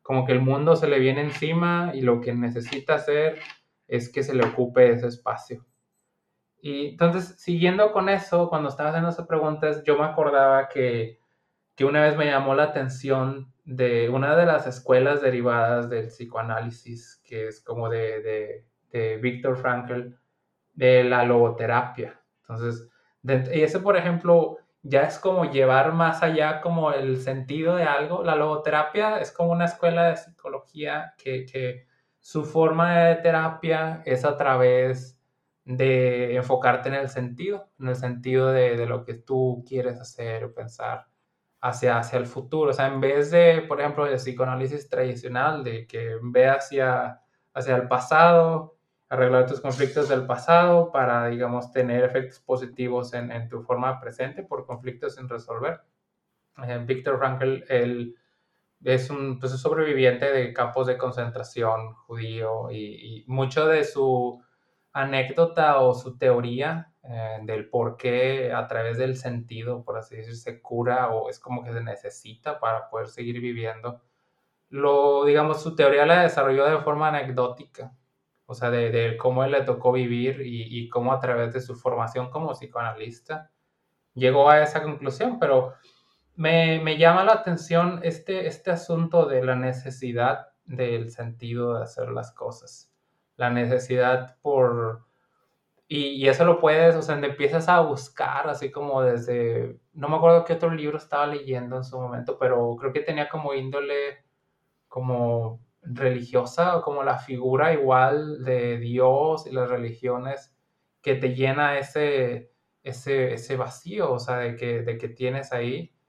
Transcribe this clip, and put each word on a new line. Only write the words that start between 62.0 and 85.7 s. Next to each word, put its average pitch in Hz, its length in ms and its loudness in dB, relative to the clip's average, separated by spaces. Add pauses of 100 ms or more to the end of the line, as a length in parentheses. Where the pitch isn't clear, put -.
y, 110 500 -14
y - 80 -20
mucho 135 400 0
de 156 160 4
su 127 580 -2 (500)
anécdota 139 880 2
o 127 140 6
su 123 240 -12
teoría, 127 760 0 (120)
eh, 113 400 -10
del 110 240 -2
por 117 280 -2
qué 127 560 0
a 113 140 -4
través 117 320 -4
del 131 180 -2
sentido, 120 680 -8
por 110 140 -8
así 113 180 -16
decir, 113 180 -14
se 117 260 -14
cura 120 500 -2
o 110 200 -4
es - 80 -12
como 123 240 -10
que 117 100 -12
se 117 80 -8
necesita 113 800 -12
para 113 320 -4
poder 110 160 -8
seguir 120 340 -10
viviendo, 117 640 -8 (680)
lo, 143 540 4
digamos, 151 380 2
su 160 140 -8
teoría 143 300 6
la 175 160 6
desarrolló 139 440 2
de 156 120 2
forma 151 300 0
anecdótica, 127 840 -4 (520)
o 120 80 -14
sea, 120 160 -4
de, 117 200 0
de 113 260 0
cómo 127 280 0
él 135 80 0
le 135 100 2
tocó 123 300 2
vivir 127 480 -2
y, 120 220 -8 (160)
y 117 100 -10
cómo 123 240 -2
a 131 80 -2
través 117 320 -2
de 127 80 -6
su 127 140 -14
formación 123 560 -6
como 151 240 -6
psicoanalista 117 960 -12 (640)
llegó 135 340 4
a 151 140 8
esa 151 200 -2
conclusión, 151 580 -6
pero 135 340 2 (640)